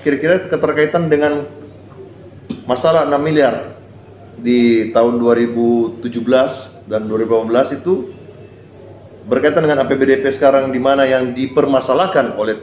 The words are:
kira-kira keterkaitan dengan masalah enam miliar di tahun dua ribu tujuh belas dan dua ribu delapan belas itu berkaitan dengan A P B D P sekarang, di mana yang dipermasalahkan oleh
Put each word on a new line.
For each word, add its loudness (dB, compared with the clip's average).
kira-kira 0
keterkaitan 0
dengan 0
masalah 0
enam 0
miliar 0
di 2
tahun 2
dua 4
ribu 0
tujuh -8
belas 0
dan -4
dua -2
ribu 0
delapan 0
belas 0
itu -4
berkaitan 2
dengan 2
A 2
P 0
B 2
D 2
P 0
sekarang, 2
di -2
mana 2
yang 0
dipermasalahkan 0
oleh -2